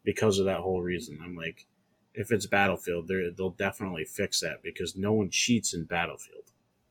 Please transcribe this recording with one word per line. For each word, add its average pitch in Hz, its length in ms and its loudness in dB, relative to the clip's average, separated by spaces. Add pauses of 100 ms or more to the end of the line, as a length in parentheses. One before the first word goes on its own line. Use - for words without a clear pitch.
because 104 360 4
of 95 60 4
that 92 160 2
whole 92 200 0
reason. 80 420 -4
I'm 90 120 -10
like, 82 320 -10 (460)
if 107 180 -4
it's 98 160 4
Battlefield, 90 600 2
they're, 92 240 0
they'll 95 200 -2
definitely 95 540 -4
fix - 360 -2
that 80 220 -4
because 85 320 -6
no 101 180 2
one 104 160 4
cheats - 440 2
in 82 120 -4
Battlefield. 85 640 -6 (400)